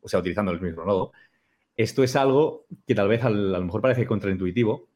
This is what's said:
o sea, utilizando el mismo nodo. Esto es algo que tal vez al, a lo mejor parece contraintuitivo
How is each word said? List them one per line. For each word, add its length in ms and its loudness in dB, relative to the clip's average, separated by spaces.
o 80 -18
sea, 100 0
utilizando 320 -2
el 100 -4
mismo 220 -6
nodo. 300 -2
Esto 260 0
es 140 0
algo 500 2
que 80 0
tal 140 2
vez 160 2
al, 320 0
a 20 -2
lo 80 -2
mejor 160 -2
parece 240 2
contraintuitivo 920 -2